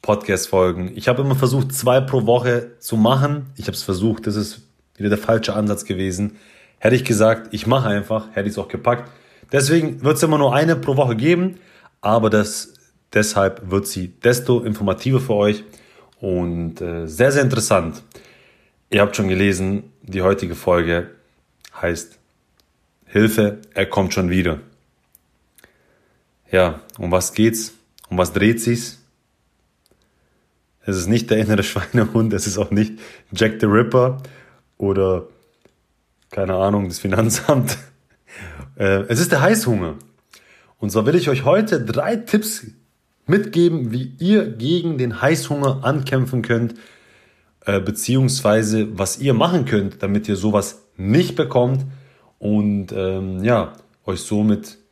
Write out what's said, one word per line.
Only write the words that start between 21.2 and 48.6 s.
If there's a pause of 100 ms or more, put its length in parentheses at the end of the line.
heißt (880)
Hilfe, (140)
er
kommt
schon
wieder. (1900)
Ja, (160)
um
was
geht's? (360)
Um
was
dreht
sich's? (1800)
Es
ist
nicht
der
innere
<laughs>
Schweinehund,
es
ist
auch
nicht (380)
Jack
the
Ripper (600)
oder, (1040)
keine
Ahnung,
das
Finanzamt.
<laughs> (880)
Äh,
es
ist
der
Heißhunger. (840)
Und
zwar
will
ich
euch
heute
drei
Tipps (640)
mitgeben,
wie
ihr
gegen
den
Heißhunger
ankämpfen
könnt, (880)
äh,
beziehungsweise